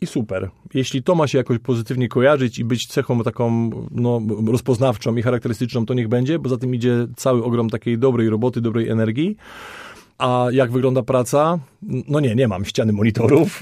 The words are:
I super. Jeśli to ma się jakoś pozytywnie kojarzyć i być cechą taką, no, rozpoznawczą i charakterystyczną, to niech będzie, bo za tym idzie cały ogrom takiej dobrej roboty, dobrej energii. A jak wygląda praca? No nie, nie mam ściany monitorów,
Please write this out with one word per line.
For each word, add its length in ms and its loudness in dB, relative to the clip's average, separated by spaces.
I 60 -6
super. 420 -4
Jeśli 300 -2
to 120 2
ma 120 2
się 100 0
jakoś 220 0
pozytywnie 480 -2
kojarzyć 520 2
i 60 -2
być 220 -2
cechą 360 -2
taką, 460 -2
no, 300 0
rozpoznawczą 680 0
i 60 -2
charakterystyczną, 640 -2
to 80 -4
niech 140 -2
będzie, 320 0
bo 100 -4
za 80 -2
tym 180 -4
idzie 400 2
cały 280 0
ogrom 260 0
takiej 280 -2
dobrej 320 2
roboty, 320 0
dobrej 280 -2
energii. 480 0
A 340 2
jak 200 2
wygląda 320 2
praca? 560 2
No 120 2
nie, 160 2
nie 120 4
mam 180 -2
ściany 280 0
monitorów, 680 4